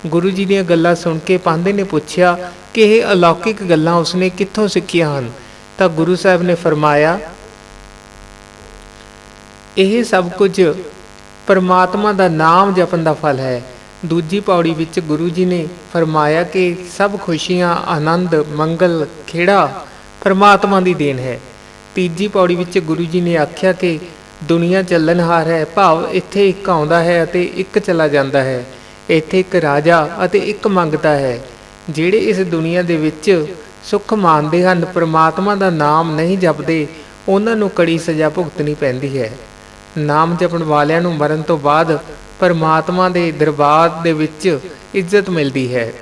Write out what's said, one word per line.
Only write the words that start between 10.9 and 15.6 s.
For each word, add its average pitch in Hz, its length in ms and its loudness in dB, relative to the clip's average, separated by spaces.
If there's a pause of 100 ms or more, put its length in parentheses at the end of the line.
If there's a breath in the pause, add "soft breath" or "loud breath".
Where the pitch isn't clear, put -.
ਪਰਮਾਤਮਾ 190 680 2
ਦਾ 190 160 2
ਨਾਮ 170 460 4
ਜਪਣ 175 240 0
ਦਾ 160 140 0
ਫਲ 143 260 -2
ਹੈ।" 127 240 -4 (440)
ਦੂਜੀ 165 340 -2
ਪੌੜੀ 170 340 0
ਵਿੱਚ 165 260 -4
ਗੁਰੂ 156 280 -2
ਜੀ 180 160 -2
ਨੇ 175 240 -2 (240)